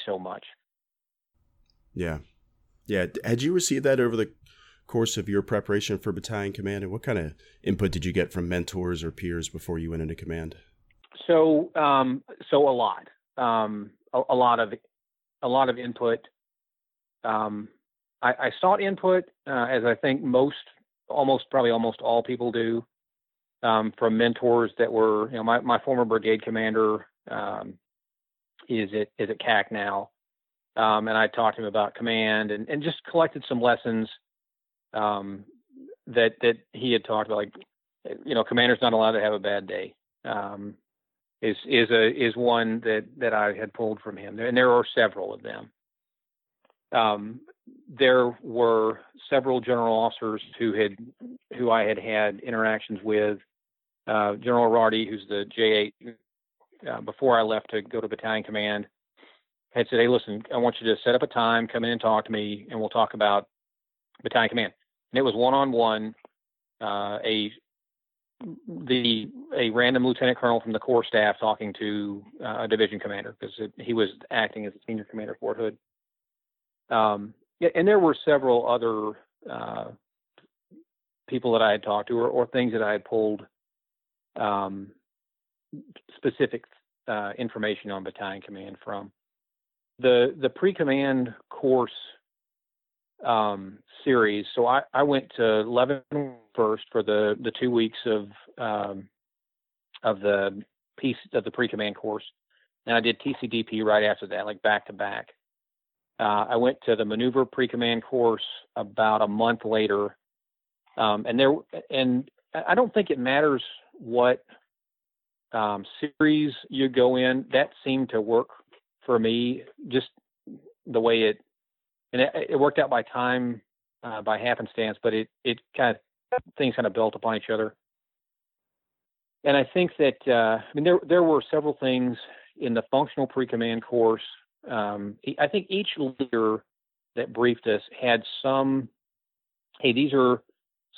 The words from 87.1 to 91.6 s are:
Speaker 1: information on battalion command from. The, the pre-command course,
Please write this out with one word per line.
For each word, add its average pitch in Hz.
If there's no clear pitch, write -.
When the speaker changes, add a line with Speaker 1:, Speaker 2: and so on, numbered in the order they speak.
Speaker 1:
information 107
on 95
battalion 98
command 98
from. 101
The, 127
the 131
pre-command 139
course, 127